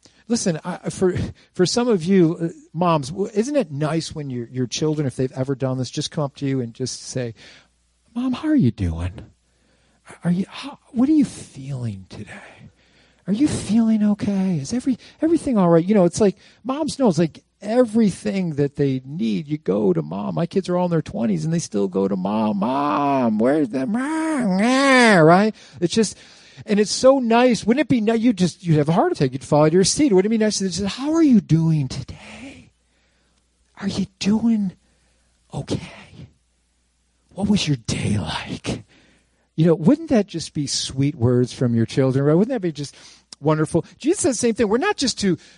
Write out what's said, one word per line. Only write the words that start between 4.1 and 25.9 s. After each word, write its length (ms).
when 160
your, 200
your 180
children, 400
if 80
they've 160
ever 240
done 220
this, 120
just 220
come 140
up 100
to 100
you 140
and 140
just 280
say, 320
"Mom, 200
how 160
are 60
you 160
doing? 420
Are 60
you, 180
how, 280
what 160
are 60
you 120
feeling 840
today? 600
Are 80
you 140
feeling 560
okay? 540
Is 160
every, 240
everything 360
all 120
right?" 160
You 100
know, 100
it's 160
like, 140
moms 360
know, 80
it's 120
like 240
everything 920
that 200
they 300
need, 420
you 100
go 360
to 80
mom. 340
My 100
kids 240
are 80
all 80
in 60
their 100
twenties 420
and 100
they 60
still 280
go 200
to 80
mom. 420
"Mom, 800
where's 300
the 160
mom?" 760
Right? 960
It's 140